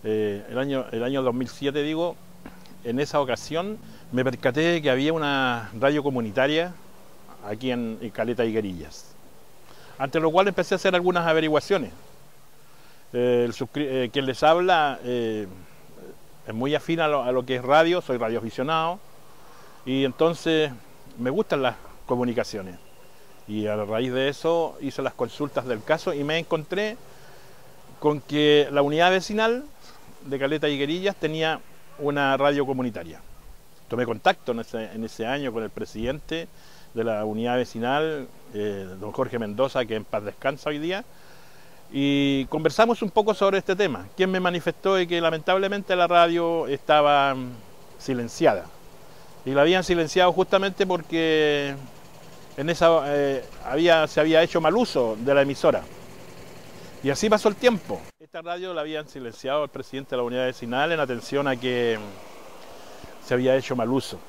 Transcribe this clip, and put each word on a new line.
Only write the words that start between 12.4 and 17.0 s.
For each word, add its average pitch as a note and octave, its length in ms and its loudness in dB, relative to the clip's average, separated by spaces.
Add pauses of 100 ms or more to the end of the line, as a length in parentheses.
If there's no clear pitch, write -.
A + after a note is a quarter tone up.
Eh, A#2+ 320 4
el A#2 80 -4
suscri-, C#3+ 340 -4
eh, C3 240 0
quien C3+ 140 0
les C3 180 -2
habla, D#3+ 600 4
eh, A2+ 420 -2 (1000)
es A2 80 -10
muy C3+ 220 0
afín E3 240 0
a D#3+ 80 2